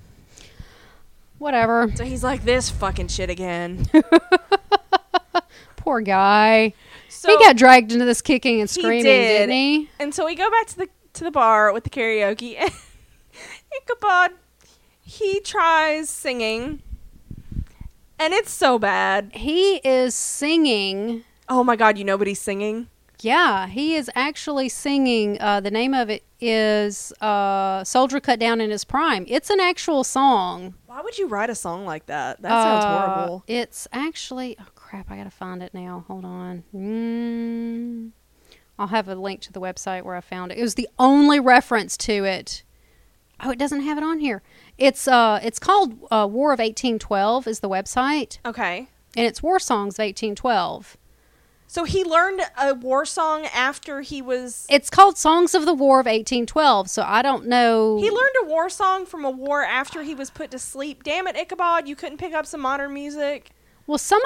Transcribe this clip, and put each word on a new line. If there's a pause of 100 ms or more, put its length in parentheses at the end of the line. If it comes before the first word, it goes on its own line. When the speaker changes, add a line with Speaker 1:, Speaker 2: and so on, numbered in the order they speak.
(1400)
Speaker 1:
Whatever.
Speaker 2:
So
he's
like,
"This
fucking
shit
again."
Speaker 1:
<laughs>
Poor
guy. (340)
Speaker 2:
So
Speaker 1:
He
got
dragged
into
this
kicking
and
Speaker 2:
He
Speaker 1:
screaming,
Speaker 2:
did.
Speaker 1:
didn't
he? (100)
Speaker 2:
And
so
we
go
back
to
the, (240)
to
the
bar
with
the
karaoke,
<laughs>
and (1040)
Ichabod, (720)
he
tries
singing, (1400)
and
it's
so
bad.
Speaker 1:
He
is
singing. (240)
Speaker 2:
Oh
my
God,
you
know
what
he's
singing? (340)
Speaker 1:
Yeah,
he
is
actually
singing.
Uh,
the
name
of
it (160)
is, (100)
uh,
Soldier
Cut
Down
in
His
Prime.
It's
an
actual
song. (100)
Speaker 2:
Why
would
you
write
a
song
like
that?
That
sounds
Speaker 1:
Uh, (180)
Speaker 2:
horrible.
Speaker 1:
it's
actually,
oh (100)
crap,
I
gotta
find
it
now.
Hold
on. (100)
Mm, (640)
I'll
have
a
link
to
the
website
where
I
found
it.
It
was
the (100)
only
reference
to
it. (800)
Oh,
it
doesn't
have
it
on
here. (360)
It's,
uh,
it's
called, (120)
uh,
War
of
eighteen
twelve
is
the
website.
Speaker 2:
Okay. (300)
Speaker 1:
And
it's
War
Songs
of
eighteen
twelve. (760)
Speaker 2:
So
he
learned (180)
a
war
song
after
he
was
Speaker 1:
It's
called
Songs
of
the
War
of
eighteen
twelve,
so
I
don't
know.
Speaker 2:
He
learned
a
war
song
from
a
war
after
he
was
put
to
sleep.
Damn
it,
Ichabod,
you
couldn't
pick
up
some
modern
music? (340)
Speaker 1:
Well,
some